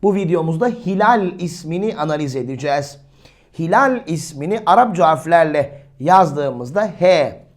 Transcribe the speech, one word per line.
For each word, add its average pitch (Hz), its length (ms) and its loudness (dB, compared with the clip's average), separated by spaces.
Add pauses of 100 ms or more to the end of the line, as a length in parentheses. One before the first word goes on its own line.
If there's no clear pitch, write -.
Bu 196 120 4
videomuzda 165 520 -2
Hilal 208 720 0
ismini 175 560 -6
analiz 151 400 -4
edeceğiz. 135 640 -4 (640)
Hilal 233 480 2
ismini 160 580 -6
Arapça 180 420 4
harflerle 156 800 0 (140)
yazdığımızda 147 1000 0
he 165 460 2 (120)